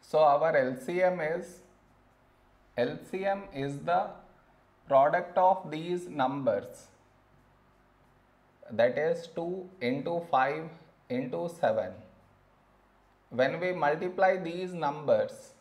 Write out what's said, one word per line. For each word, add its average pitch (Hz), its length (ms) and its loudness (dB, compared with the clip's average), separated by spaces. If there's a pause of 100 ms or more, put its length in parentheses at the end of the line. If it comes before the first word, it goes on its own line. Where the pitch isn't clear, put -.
So - 180 0
our 151 360 6
L 131 240 2
C 180 220 -2
M 180 180 2
is, 165 420 -6 (1160)
L 131 220 -2 (100)
C 190 160 -6
M 196 180 -2 (120)
is 139 240 -6
the 143 300 -2 (760)
product 143 480 4
of 185 360 4
these 175 360 -6
numbers, 131 840 -2 (1800)
that 120 280 2
is 165 360 0
two 180 340 -6 (140)
into 143 480 -2
five 147 400 0 (400)
into 156 400 -4
seven. 110 440 0 (1400)
When 135 280 0
we 180 120 -2
multiply 180 680 2
these 180 360 -8
numbers 143 880 -2